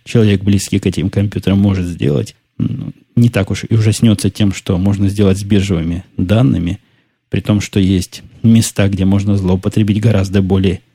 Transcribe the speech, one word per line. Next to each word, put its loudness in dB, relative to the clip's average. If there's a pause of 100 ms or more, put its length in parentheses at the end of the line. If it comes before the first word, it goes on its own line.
человек, 2
близкий 0
к -4
этим -2
компьютерам, -2
может 0
сделать, -4 (200)
ну, -6 (240)
не 4
так -2
уж -6
и 0
ужаснётся 2
тем, 0
что -4
можно 0
сделать 2
с -8
биржевыми -2 (120)
данными, 0 (480)
при -4
том, 0
что -4
есть 0 (200)
места, 2
где -2
можно 0
злоупотребить 0
гораздо 0
более 0 (140)